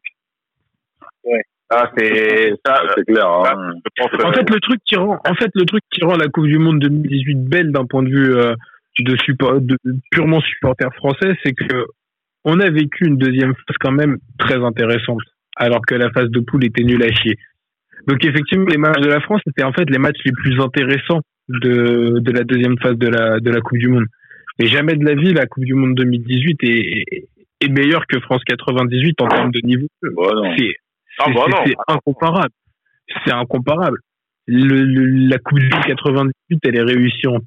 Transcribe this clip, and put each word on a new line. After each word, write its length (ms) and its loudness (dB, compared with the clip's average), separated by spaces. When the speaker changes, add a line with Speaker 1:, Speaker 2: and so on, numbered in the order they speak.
Speaker 1:
Ouais. 180 -2
Ah, 260 0
c'est, 560 2
ça, 180 2
Speaker 2:
C'est 120 0
clair, 200 2
hein. 180 2
Speaker 1:
ça, 120 2
je 460 -8
pense 80 -2
que 160 -2
Speaker 3:
En 60 0
fait, 180 0
le 100 2
truc 260 -2
qui 100 0
rend, 300 0
en 80 0
fait, 200 -2
le 100 2
truc 260 0
qui 140 -4
rend 120 2
la 120 0
Coupe 180 0
du 120 4
Monde 200 4
deux 120 2
mille 180 0
dix-huit 300 -2
belle 340 0
d'un 140 -2
point 160 -2
de 80 0
vue, 260 2
euh, 180 2
de 160 0
support-, 440 0
de, 160 0
purement 300 2
supporter 540 -4
français, 480 0
c'est 120 -2
que 320 -4
on 140 2
a 80 2
vécu 380 0
une 100 4
deuxième 380 2
phase 260 -10
quand 120 0
même 260 2
très 240 0
intéressante, 600 -2
alors 300 0
que 80 0
la 160 0
phase 180 0
de 120 0
poule 260 0
était 160 -2
nulle 200 2
à 80 2
chier. 260 0
Donc 160 0
effectivement, 440 0
les 100 2
matchs 240 2
de 80 2
la 120 2
France, 260 -2
c'était 180 -2
en 80 -2
fait 160 0
les 80 0
matchs 300 0
les 60 0
plus 280 0
intéressants 600 0
de, 680 2
de 140 0
la 120 0
deuxième 380 0
phase 160 0
de 100 0
la, 320 0
de 100 0
la 120 0
Coupe 160 -4
du 100 0
Monde. 160 2
Mais 80 0
jamais 280 0
de 120 0
la 80 2
vie, 180 2
la 140 2
Coupe 180 -8
du 80 -4
Monde 220 2
deux 100 0
mille 180 0
dix-huit 400 -2
est, 480 -2
est, 180 -12
est 80 0
meilleure 360 2
que 140 -2
France 240 -2
quatre-vingt-dix-huit 800 -2
en 60 2
termes 220 0
de 140 -4
niveau. 220 0
Speaker 2:
Bah 320 -2
non. 240 -2
Speaker 3:
C'est, 160 -2
Speaker 1:
Ah 60 0
Speaker 3:
c'est, 80 0
Speaker 1:
bah 120 2
Speaker 3:
c'est, 40 0
Speaker 1:
non. 140 0
Speaker 3:
c'est 120 -4
incomparable. 640 -2
C'est 80 -2
incomparable. 640 -2
Le, 380 4
le, 440 4
la 100 2
Coupe 220 0
du 100 2
Monde 160 0
quatre-vingt-dix-huit, 800 -2
elle 120 0
est 60 2
réussie 440 2
en 200 0